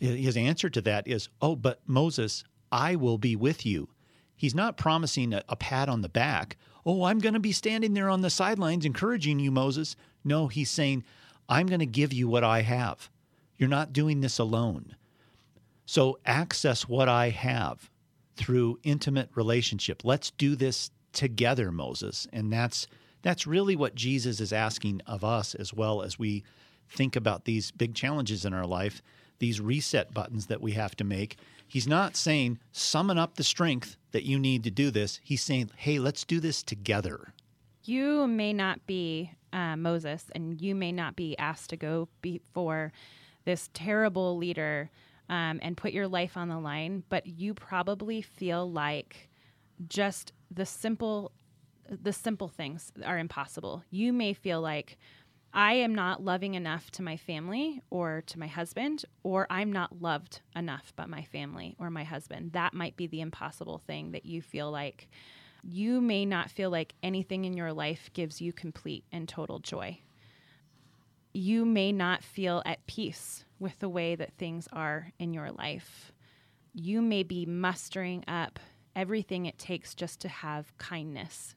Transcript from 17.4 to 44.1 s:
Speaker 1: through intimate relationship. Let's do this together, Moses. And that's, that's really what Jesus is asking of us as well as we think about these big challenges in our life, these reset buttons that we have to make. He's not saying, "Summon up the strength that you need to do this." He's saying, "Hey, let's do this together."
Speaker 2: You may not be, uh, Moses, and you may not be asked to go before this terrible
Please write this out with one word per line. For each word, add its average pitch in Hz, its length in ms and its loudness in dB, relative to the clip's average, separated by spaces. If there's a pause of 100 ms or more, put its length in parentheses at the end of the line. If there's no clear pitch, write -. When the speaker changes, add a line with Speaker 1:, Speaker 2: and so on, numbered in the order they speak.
Speaker 1:
through 123 460 4
intimate 143 520 2
relationship. 113 720 2
Let's 127 280 2
do 143 240 2
this 127 340 0 (220)
together, 120 580 2
Moses. 82 640 -4
And 107 200 -2
that's, 117 340 0 (360)
that's 175 240 0
really 190 300 4
what 143 180 0
Jesus 123 460 0
is 101 120 -2
asking 107 540 0
of 101 160 -4
us 107 320 0
as 95 180 -8
well 107 300 0
as 98 160 -8
we 104 240 0 (460)
think 135 280 0
about 107 280 0
these 110 260 0
big 117 240 0
challenges 117 500 -2
in 98 80 0
our 92 140 0
life, 90 360 -2 (360)
these 117 220 0
reset 123 520 0
buttons 107 340 -4
that 110 140 -4
we 110 120 -2
have 107 240 -2
to 107 80 -2
make. 101 320 -2 (300)
He's 123 220 -2
not 175 280 4
saying, 131 420 2 (140)
"Summon 175 460 2
up 165 160 2
the 151 100 -2
strength 147 520 2 (140)
that - 140 0
you 135 140 2
need 131 260 4
to 117 60 0
do 139 200 4
this." 104 320 0
He's 135 200 -2
saying, 123 340 0
"Hey, 147 220 0
let's 139 260 0
do 165 160 0
this 160 220 -2
together." 101 720 -2 (520)
Speaker 2:
You 277 420 2
may 214 260 2
not 196 340 -2
be, 170 460 -2 (200)
uh, 170 240 -2
Moses, 165 580 -2
and 165 260 -4
you 196 140 0
may 180 180 -2
not 170 240 -4
be 160 220 -4
asked 151 320 -4
to 170 60 -8
go 165 320 -2 (120)
before 160 720 -4 (520)
this 180 300 -2
terrible 190 640 0